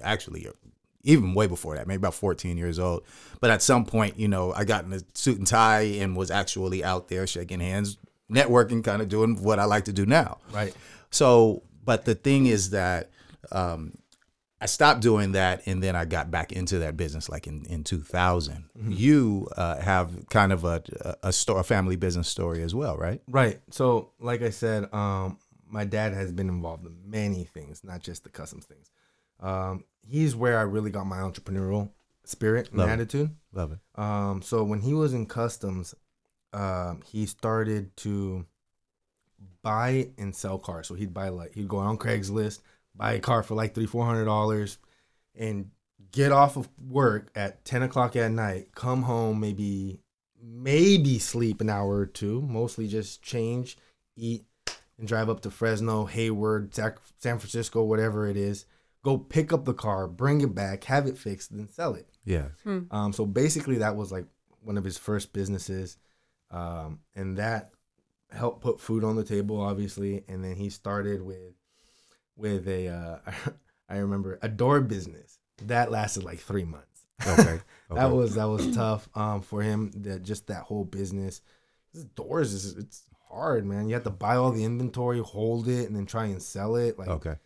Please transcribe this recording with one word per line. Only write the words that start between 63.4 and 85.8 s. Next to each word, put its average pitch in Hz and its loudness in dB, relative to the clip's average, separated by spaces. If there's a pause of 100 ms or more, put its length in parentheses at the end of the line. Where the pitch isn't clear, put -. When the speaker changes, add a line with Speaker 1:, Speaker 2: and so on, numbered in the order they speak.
Speaker 2:
that 107 0
was, 101 -6
like, 92 -8 (380)
one 104 -4
of 98 -2
his 92 -6
first 107 -4
businesses. 95 -6 (540)
Um, 85 -8 (160)
and 95 -6
that 107 -4 (580)
helped 117 -4
put 117 -2
food 113 -2
on 110 0
the 107 0
table, 104 -2
obviously. 98 -4
And 92 -8
then 92 -6
he 98 -6
started 101 -4
with, 92 -14 (800)
with 101 -4
a, 92 -2
uh, 85 -10 (400)
<laughs> - -20
I 98 -6
remember 98 -2
a 113 -4
door 123 2
business 92 -6 (240)
that 120 0
lasted, 107 -2
like, 87 -12
three 98 -4
months. - -14 (200)
Speaker 1:
Okay. 85 6
Speaker 2:
<laughs> - -20 (200)
That 127 2
Speaker 1:
Okay. 127 2
Speaker 2:
was, 117 2
that 107 0
was 110 -2
tough, 110 -2
um, 107 -4
for 104 -6
him, 107 -2 (120)
that, 95 -8
just 101 -8
that 90 -8
whole 139 -6
business. 196 -8 (520)
This 156 -18
doors 131 -4
is, 95 -8
it's - -16 (260)
hard, 117 -2
man. 101 -2
You 113 -2
have 123 -4
to 110 -6
buy 104 0
all 127 4
the 110 -2
inventory, 120 -2
hold 113 -2
it, 123 0